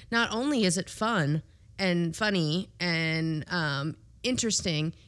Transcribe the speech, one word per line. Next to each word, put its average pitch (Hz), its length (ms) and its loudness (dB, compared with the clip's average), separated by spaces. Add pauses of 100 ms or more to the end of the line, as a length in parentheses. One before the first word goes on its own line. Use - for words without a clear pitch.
(100)
"Not 233 220 2
only 247 320 2
is 180 140 2
it 180 100 -4
fun 165 540 0 (360)
and 175 380 0
funny 185 540 0 (100)
and, 160 720 0
um, 151 440 -2 (260)
interesting, 196 720 0 (160)